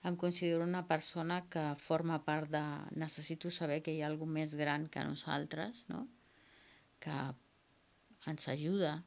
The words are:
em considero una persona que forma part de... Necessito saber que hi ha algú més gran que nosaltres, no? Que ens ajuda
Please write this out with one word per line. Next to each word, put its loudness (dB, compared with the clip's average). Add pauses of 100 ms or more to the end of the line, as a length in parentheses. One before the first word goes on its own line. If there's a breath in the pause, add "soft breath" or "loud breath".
em 2
considero 4
una 2
persona 0
que 0 (160)
forma 2
part 2
de... 2 (300)
Necessito -4
saber 0
que -2
hi 0
ha 0
algú -2
més 0
gran 2
que -2
nosaltres, -4
no? -4 (960 loud breath)
Que -4 (1120)
ens -4
ajuda 2